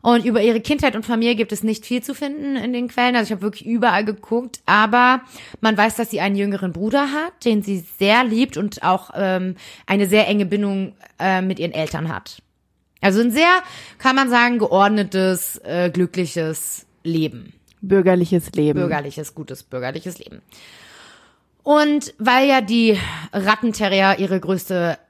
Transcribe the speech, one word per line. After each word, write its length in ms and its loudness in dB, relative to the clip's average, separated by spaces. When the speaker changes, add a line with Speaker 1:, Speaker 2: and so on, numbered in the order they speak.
Speaker 1:
Und 260 2
über 160 2
ihre 180 2
Kindheit 360 0
und 100 -8
Familie 280 0
gibt 180 -2
es 100 -8
nicht 240 -4
viel 160 -4
zu 120 -10
finden 420 -6
in 180 -4
den 140 -4
Quellen. 280 0
Also 120 0
ich 40 -4
habe 80 -6
wirklich 240 -6
überall 400 0
geguckt, 640 -6
aber 560 4
man 160 2
weiß, 180 2
dass 140 -4
sie 100 -4
einen 160 0
jüngeren 380 -4
Bruder 380 0
hat, 200 -6
den 160 2
sie 200 -4
sehr 240 4
liebt 360 0
und 240 -6
auch, 320 0
ähm, 420 -2
eine 200 2
sehr 220 4
enge 160 2
Bindung, 480 -2
äh, 220 0
mit 180 -2
ihren 140 -4
Eltern 420 -6
hat. 280 -14
Also 220 2
ein 80 2
sehr, 180 4
kann 160 2
man 140 2
sagen, 300 2
geordnetes, 1040 2
äh, 260 -2
glückliches 920 -4
Leben. 520 -4
Speaker 2:
Bürgerliches 720 2
Leben. 280 2
Speaker 1:
Bürgerliches, 540 -6
gutes 280 -16
bürgerliches 560 -10
Leben. 240 -20
Und 560 2
weil 280 4
ja 140 4
die 380 2
Rattenterrier 840 2
ihre 200 -2
größte 600 -2